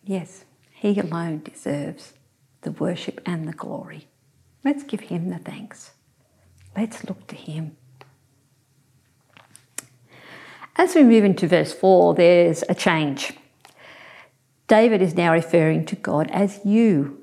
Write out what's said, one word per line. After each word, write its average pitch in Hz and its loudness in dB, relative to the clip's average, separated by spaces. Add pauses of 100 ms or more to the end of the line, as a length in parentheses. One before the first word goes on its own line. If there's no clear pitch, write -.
Yes, 190 -10 (260)
he 208 -2
alone 165 -8
deserves - -10 (500)
the - -10
worship - -8
and 160 -8
the 156 -12
glory. - -16 (560)
Let's 277 -2
give - -10
him 180 -8
the 175 -10
thanks. - -18 (840)
Let's 220 -6
look - -14
to - -18
him. 156 -12 (3000)
As 359 0
we 311 6
move 226 8
into 185 0
verse 180 0
four, 180 4
there's 175 4
a 190 -2
change. 156 -2 (1300)
David 220 4
is 175 0
now 170 2
referring 165 2
to - -8
God - -4
as 196 -2
you. 196 2